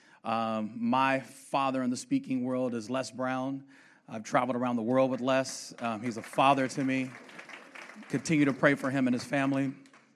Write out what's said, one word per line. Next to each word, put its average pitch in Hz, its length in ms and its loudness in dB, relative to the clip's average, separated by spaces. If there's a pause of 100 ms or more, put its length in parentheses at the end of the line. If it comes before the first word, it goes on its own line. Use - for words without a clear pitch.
(240)
Um, 113 520 -2
my 131 420 2
father 135 640 -2
in 123 80 -2
the 123 60 -2
speaking 127 480 -2
world 127 300 -2
is 110 140 -6
Les 127 220 -4
Brown. 131 540 -4 (440)
I've 113 140 -10
traveled 127 320 2
around 123 220 0
the 117 60 -2
world 127 280 4
with 127 100 -2
Les. 131 600 0
Um, 117 200 -4
he's 117 160 -4
a 110 60 -6
father 135 460 4
to 139 160 -4
me. 131 260 0 (960)
Continue 147 360 2
to 139 80 4
pray 139 240 4
for 135 120 -4
him 131 200 2
and 123 60 2
his 120 100 -2
family. 139 480 0 (440)